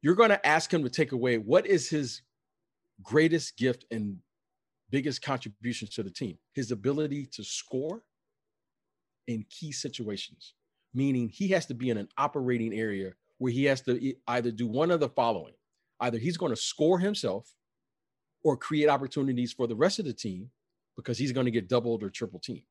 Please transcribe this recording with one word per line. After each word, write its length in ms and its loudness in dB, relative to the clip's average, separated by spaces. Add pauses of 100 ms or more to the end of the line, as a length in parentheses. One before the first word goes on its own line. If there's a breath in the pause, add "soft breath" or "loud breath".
You're 140 4
gonna 300 6
ask 280 4
him 100 2
to 60 0
take 220 0
away 260 2
what 300 4
is 220 2
his 320 -4 (800)
greatest 540 2
gift 340 0
and 280 -4 (720)
biggest 320 -2
contributions 720 -6
to 120 -8
the 60 -8
team? 280 -8 (160)
His 180 -6
ability 640 -2
to 100 -12
score 600 -6 (1200)
in 220 -6
key 240 -14
situations, 800 -10 (400)
meaning 340 0
he 220 -4
has 160 2
to 80 -8
be 160 -2
in 80 2
an 100 -6 (100)
operating 560 0
area 380 -4 (280)
where 120 0
he 140 2
has 160 2
to 200 0
e-, 140 -2 (120)
either 240 0
do 160 -2
one 220 2
of 120 2
the 80 0
following. 440 0 (460)
Either 180 0
he's 200 -2
gonna 180 -2
score 420 2
himself 560 -2 (880)
or 140 2
create 320 2
opportunities 640 0
for 160 -2
the 80 -2
rest 240 2
of 60 -4
the 80 -4
team 360 -8 (460)
because 220 -6
he's 160 -2
gonna 180 0
get 160 -2
doubled 360 0
or 60 -4
triple 300 -8
teamed. 320 -12